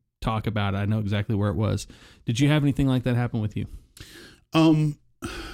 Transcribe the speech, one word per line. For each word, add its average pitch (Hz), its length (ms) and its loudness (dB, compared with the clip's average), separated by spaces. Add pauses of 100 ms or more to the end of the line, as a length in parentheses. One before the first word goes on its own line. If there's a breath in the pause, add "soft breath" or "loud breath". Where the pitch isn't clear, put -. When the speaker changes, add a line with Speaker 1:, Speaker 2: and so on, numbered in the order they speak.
(200)
Speaker 1:
talk 110 260 -2
about 104 280 -2
it. 98 40 -2
I 101 80 -2
know 110 140 0
exactly 104 380 -2
where 101 120 0
it 85 60 -2
was. 101 320 -2 (380 loud breath)
Did 120 160 -2
you 143 80 6
have 151 140 4
anything 143 240 2
like 127 160 2
that 123 120 0
happen 120 240 -2
with 104 160 -4
you? 107 100 -4 (840 loud breath)
Speaker 2:
Um, 156 460 4 (560 loud breath)